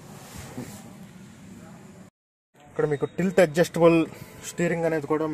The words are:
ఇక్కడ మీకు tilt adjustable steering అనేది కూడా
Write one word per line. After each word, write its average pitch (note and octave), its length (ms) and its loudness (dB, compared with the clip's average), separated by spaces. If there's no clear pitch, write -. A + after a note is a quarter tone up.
ఇక్కడ D3+ 200 0
మీకు D3 140 -2
tilt F#3 280 2
adjustable E3 520 6
steering E3+ 400 0
అనేది D#3 240 -2
కూడా D#3 200 2